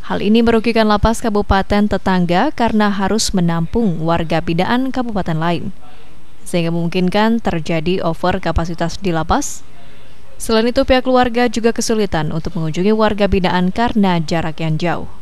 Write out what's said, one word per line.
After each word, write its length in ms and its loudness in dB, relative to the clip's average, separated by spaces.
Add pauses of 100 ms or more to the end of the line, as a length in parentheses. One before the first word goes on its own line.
Hal 160 -2
ini 160 4
merugikan 480 2
lapas 320 2
kabupaten 640 2
tetangga 720 2
karena 320 2
harus 480 0
menampung 640 0
warga 400 0
binaan 480 0
kabupaten 480 -2
lain, 320 -2 (800)
sehingga 240 -2
memungkinkan 720 0
terjadi 560 -2
over 400 0
kapasitas 560 -2
di 160 -2
lapas. 480 -2 (800)
Selain 240 0
itu, 240 0
pihak 160 4
keluarga 480 2
juga 240 0
kesulitan 560 -2
untuk 240 -4
mengunjungi 400 0
warga 320 2
binaan 400 2
karena 480 2
jarak 480 -2
yang 160 0
jauh. 420 -2